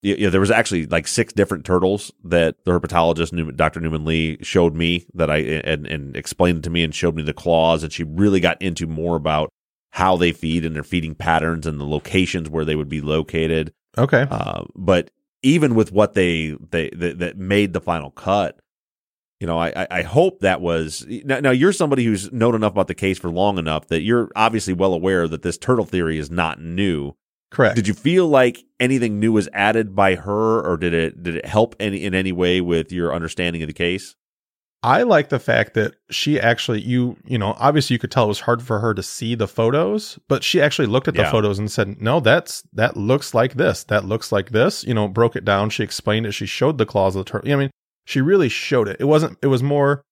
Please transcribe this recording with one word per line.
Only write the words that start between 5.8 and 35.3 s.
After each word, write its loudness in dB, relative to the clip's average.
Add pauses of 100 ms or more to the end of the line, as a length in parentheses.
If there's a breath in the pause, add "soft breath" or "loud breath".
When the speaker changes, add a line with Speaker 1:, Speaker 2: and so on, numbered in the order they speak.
Speaker 1:
and -8
explained 0
to -6
me 0
and -2
showed -2
me -6
the -4
claws, 2
and -10
she -8
really 2
got -4
into -4
more -4
about -2 (400)
how 2
they 2
feed -4
and -6
their -8
feeding -4
patterns 0
and -6
the -8
locations -2
where -4
they -2
would -4
be -6
located. -2 (240)
Speaker 2:
Okay. 2
Speaker 1:
Uh, -6 (100)
but 0 (320)
even 4
with 2
what 4
they, 0 (140)
they, -4
that, -6
that -6
made 0
the -2
final -4
cut, -2 (800)
you -8
know, 0
I, -2
I, -4
I -4
hope 2
that 0
was -4 (200)
now, -2
now 2
you're 4
somebody 0
who's 0
known 2
enough 2
about 0
the -6
case -2
for -6
long 0
enough -4
that 0
you're 2
obviously 2
well 2
aware 2
that -6
this -4
turtle 0
theory -2
is -6
not -2
new. -2 (360)
Speaker 2:
Correct. 2
Speaker 1:
Did 0
you 0
feel 2
like 4 (160)
anything 0
new 2
was 2
added 0
by 4
her, 0
or 0
did -2
it, -2
did -4
it -6
help 2
any, -4
in -2
any 0
way 2
with -2
your -2
understanding -4
of -8
the -10
case? -4 (680)
Speaker 2:
I 2
like 2
the -2